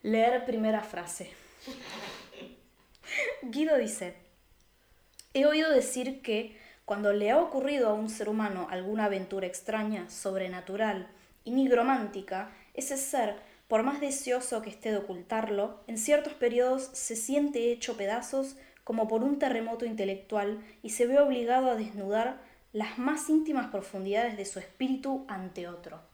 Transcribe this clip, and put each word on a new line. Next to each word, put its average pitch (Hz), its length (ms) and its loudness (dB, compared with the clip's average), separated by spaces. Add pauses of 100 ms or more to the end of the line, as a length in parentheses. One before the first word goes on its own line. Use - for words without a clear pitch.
Leer 226 420 4
primera 220 380 0
frase. - 480 -10 (360)
<laughs> - 1800 -8
Guido 285 360 4
dice: 214 360 -2 (1160)
"He 269 140 4
oído 311 240 4
decir 254 520 2
que, 226 360 -4 (260)
cuando 208 280 2
le 208 180 2
ha 277 80 8
ocurrido 269 520 2
a 208 40 4
un 214 160 -2
ser 208 180 -6
humano 208 420 -2
alguna 196 360 -2
aventura 190 400 -2
extraña, 214 640 -4
sobrenatural 190 1000 -4 (360)
y 226 80 -8
nigromántica, 240 1000 2 (240)
ese 269 220 -4
ser, 240 400 0 (320)
por 220 140 4
más 285 180 0
deseoso 254 640 -2
que 214 80 -10
esté - 200 -6
de 214 80 2
ocultarlo, 208 880 -2
en 226 120 -6
ciertos 294 340 4
periodos 254 600 2
se - 220 -6
siente 269 540 2
hecho 240 260 -4
pedazos 240 600 -2 (280)
como 226 240 0
por 226 140 2
un 285 160 2
terremoto 233 460 -2
intelectual 202 800 -2 (180)
y 220 80 -10
se 240 160 2
ve 269 120 6
obligado 254 520 4
a 240 60 2
desnudar 214 640 -2 (320)
las 214 260 -4
más 294 300 -2
íntimas 302 420 4
profundidades 202 680 -2
de 196 80 -6
su - 120 -10
espíritu 262 680 -4
ante 185 400 -8
otro. 170 320 -14 (140)